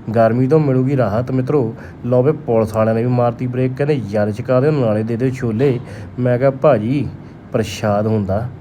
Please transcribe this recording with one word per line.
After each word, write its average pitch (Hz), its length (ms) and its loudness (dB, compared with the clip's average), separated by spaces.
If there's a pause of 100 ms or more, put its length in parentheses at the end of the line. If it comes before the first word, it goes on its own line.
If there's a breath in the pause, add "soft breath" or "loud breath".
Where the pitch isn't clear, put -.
(120)
ਗਰਮੀ 113 360 4
ਤੋਂ 156 120 4
ਮਿਲੂਗੀ 135 380 2
ਰਾਹਤ 120 340 0
ਮਿੱਤਰੋ। 131 440 0 (300 loud breath)
ਲਓ 123 180 2
ਵੀ 139 80 4
ਪੁਲਿਸ 113 440 0
ਵਾਲਿਆਂ 110 200 2
ਨੇ 113 60 0
ਵੀ 123 80 0
ਮਾਰਤੀ 120 380 0
ਬ੍ਰੇਕ, 127 300 -2
ਕਹਿੰਦੇ, 143 320 0
"ਯਾਰ 104 220 0
ਛਕਾ 127 300 0
ਦਿਓ, 151 100 2
ਨਾਲੇ 110 320 0
ਦੇ 117 120 -4
ਦਿਓ 127 140 0
ਛੋਲੇ।" 123 500 0 (400 loud breath)
ਮੈਂ 123 200 2
ਕਿਹਾ, 135 120 4
"ਭਾਜੀ, 131 560 2 (440 loud breath)
ਪ੍ਰਸ਼ਾਦ 107 560 -2
ਹੁੰਦਾ 107 400 -2 (140)